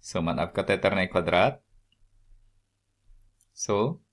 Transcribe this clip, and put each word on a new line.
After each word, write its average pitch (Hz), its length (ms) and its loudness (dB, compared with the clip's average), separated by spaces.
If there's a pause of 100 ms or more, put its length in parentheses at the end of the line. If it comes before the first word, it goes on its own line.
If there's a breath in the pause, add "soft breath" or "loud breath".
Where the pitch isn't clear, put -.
summan 85 380 -4
av 85 80 -2
katetern 95 520 0
i 92 100 -2
kvadrat. 90 540 2 (1900)
Så. 107 480 -2 (120)